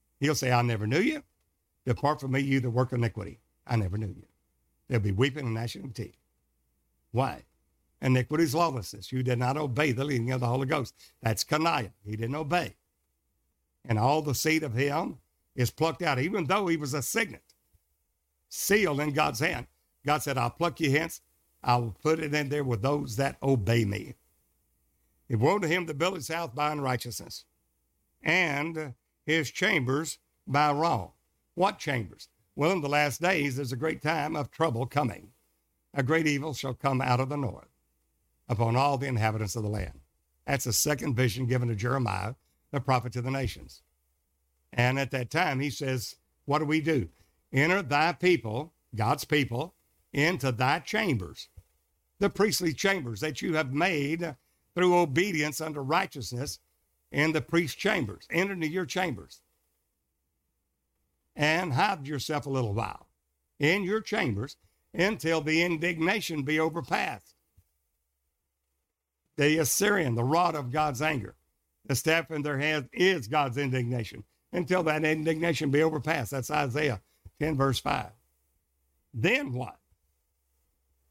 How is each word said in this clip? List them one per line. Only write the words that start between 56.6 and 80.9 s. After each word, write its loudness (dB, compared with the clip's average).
in 2
the 0
priest's 0
chambers. -2
Enter 0
into -2
your -4
chambers -6
and 0
hide 0
yourself -4
a -6
little -2
while -6
in 2
your 0
chambers -4
until 0
the 2
indignation -2
be 0
overpassed. -4
The 4
Assyrian, 2
the 2
rod 2
of -6
God's -2
anger, -4
the -2
staff 2
in -2
their -2
hand 0
is 2
God's 0
indignation, -2
until 0
that 0
indignation 0
be 4
overpassed. 0
That's -6
Isaiah 0
ten, 0
verse 2
five. -2
Then 0
what? -8